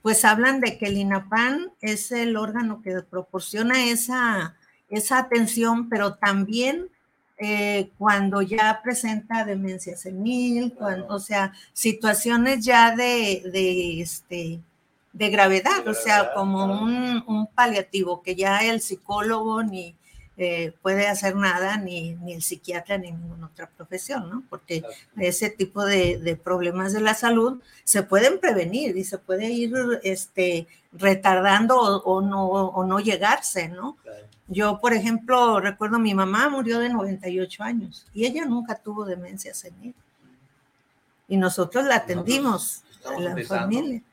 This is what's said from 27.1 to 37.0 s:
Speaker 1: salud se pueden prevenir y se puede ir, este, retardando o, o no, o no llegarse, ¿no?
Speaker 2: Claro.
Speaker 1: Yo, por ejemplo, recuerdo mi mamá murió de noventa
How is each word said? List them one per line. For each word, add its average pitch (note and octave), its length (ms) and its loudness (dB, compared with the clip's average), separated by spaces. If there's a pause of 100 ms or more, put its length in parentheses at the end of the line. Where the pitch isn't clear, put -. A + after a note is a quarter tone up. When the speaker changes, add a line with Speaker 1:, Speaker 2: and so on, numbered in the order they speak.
Speaker 1:
salud A#3 480 2 (240)
se G3+ 180 2
pueden A#3+ 380 4
prevenir G#3+ 560 0
y F#3+ 80 -4
se F#3 140 -8
puede G3+ 320 -2
ir, A#3+ 240 -2 (280)
este, F3+ 640 -2 (260)
retardando G3 880 4
o, G3+ 240 4
o F#3+ 200 2
no, G3 240 0
o F#3 400 0
no F#3 140 0
llegarse, G3+ 680 0
¿no? G3 340 -12
Speaker 2:
Claro. G#2+ 220 -20 (240)
Speaker 1:
Yo, G3+ 320 0
por A#3+ 140 2
ejemplo, A3+ 680 4
recuerdo G#3 380 -2
mi G#3+ 160 2
mamá G3 340 2
murió A#3 300 -2
de A#3+ 100 0
noventa G3 400 -4